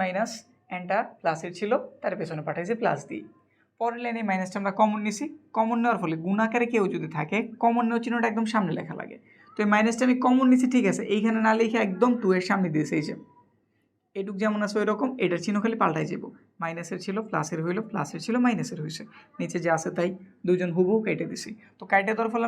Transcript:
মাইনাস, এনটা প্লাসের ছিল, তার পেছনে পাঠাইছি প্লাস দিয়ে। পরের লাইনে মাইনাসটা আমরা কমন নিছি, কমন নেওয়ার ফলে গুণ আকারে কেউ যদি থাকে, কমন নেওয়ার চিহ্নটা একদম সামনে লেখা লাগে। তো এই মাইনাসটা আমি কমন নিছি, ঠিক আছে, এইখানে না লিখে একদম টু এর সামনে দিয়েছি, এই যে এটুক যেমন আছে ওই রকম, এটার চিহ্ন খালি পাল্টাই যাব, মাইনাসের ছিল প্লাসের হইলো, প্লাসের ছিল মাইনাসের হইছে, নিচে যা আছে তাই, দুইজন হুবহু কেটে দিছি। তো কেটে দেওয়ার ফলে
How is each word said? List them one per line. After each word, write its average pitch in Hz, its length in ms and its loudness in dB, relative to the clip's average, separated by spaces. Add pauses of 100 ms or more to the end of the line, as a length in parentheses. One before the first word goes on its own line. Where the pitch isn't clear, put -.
মাইনাস, 190 300 -2 (440)
এনটা 180 220 -2 (220)
প্লাসের 170 380 -2
ছিল, 208 140 -2 (300)
তার 196 180 -2
পেছনে 160 280 -6
পাঠাইছি 175 340 -4
প্লাস 160 180 0 (100)
দিয়ে। - 160 -10 (540)
পরের 233 240 -2
লাইনে 233 260 -4
মাইনাসটা 185 320 -2
আমরা 196 180 -2
কমন 214 280 4
নিছি, 214 180 -4 (320)
কমন 226 260 2
নেওয়ার 226 180 2
ফলে 160 140 -2 (100)
গুণ 196 200 0
আকারে 240 280 0
কেউ 214 100 4 (120)
যদি 156 120 -6 (100)
থাকে, 156 200 0 (260)
কমন 233 240 4
নেওয়ার 233 160 0
চিহ্নটা 233 280 0
একদম 220 220 0
সামনে 190 260 2
লেখা - 220 -8
লাগে। - 160 -14 (360)
তো - 100 -4
এই 208 100 4
মাইনাসটা 220 340 4
আমি 254 80 6 (100)
কমন 254 260 6
নিছি, 254 240 6
ঠিক 226 160 6
আছে, - 120 -2 (120)
এইখানে 220 320 2
না 220 120 6
লিখে 226 260 2
একদম 208 260 2 (100)
টু 208 60 0 (100)
এর 180 120 0
সামনে 196 260 2
দিয়েছি, 151 240 0
এই 151 100 0
যে - 60 -8 (1040)
এটুক 196 240 -6
যেমন 208 220 2
আছে 202 160 -2
ওই 208 100 0
রকম, 254 180 0 (140)
এটার 175 220 0
চিহ্ন 208 180 0
খালি 226 180 0
পাল্টাই 156 300 2
যাব, - 120 -6 (400)
মাইনাসের 170 420 -8
ছিল 196 120 -4 (120)
প্লাসের 160 360 -2
হইলো, 175 240 -2
প্লাসের 165 360 -6
ছিল 233 100 0 (100)
মাইনাসের 165 380 0
হইছে, 156 200 -10 (360)
নিচে 175 260 -4
যা 170 120 4
আছে 165 200 -4
তাই, 175 120 0 (380)
দুইজন 180 280 2
হুবহু 185 300 4
কেটে 170 260 -2
দিছি। - 180 -10 (280)
তো - 140 -18
কেটে 196 240 -2
দেওয়ার 226 180 -2
ফলে 233 140 -2